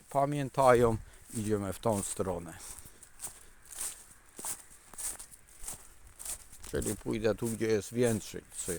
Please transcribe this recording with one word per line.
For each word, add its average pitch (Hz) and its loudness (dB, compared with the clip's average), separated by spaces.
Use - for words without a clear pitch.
pamiętają. 135 6
Idziemy 104 -2
w - -10
tą 104 2
stronę. 85 -4
Czyli 113 -2
pójdę 110 0
tu, 117 -4
gdzie 113 -2
jest 110 0
więcej, 113 0